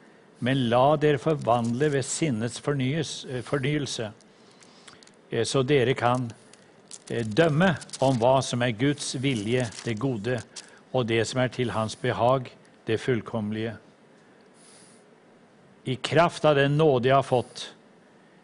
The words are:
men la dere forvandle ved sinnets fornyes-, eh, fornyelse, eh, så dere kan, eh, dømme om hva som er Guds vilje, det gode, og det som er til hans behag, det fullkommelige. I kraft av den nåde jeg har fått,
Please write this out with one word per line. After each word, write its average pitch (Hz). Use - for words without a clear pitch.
men 127
la 131
dere 147
forvandle 123
ved 135
sinnets 120
fornyes-, 143
eh, 127
fornyelse, 139
eh, 117
så 139
dere 131
kan, 123
eh, 117
dømme 156
om 131
hva 131
som 123
er 120
Guds 143
vilje, 123
det 113
gode, 120
og 127
det 113
som 127
er 127
til 120
hans 110
behag, 123
det 110
fullkommelige. 110
I 131
kraft -
av 151
den 139
nåde 139
jeg 131
har 135
fått, -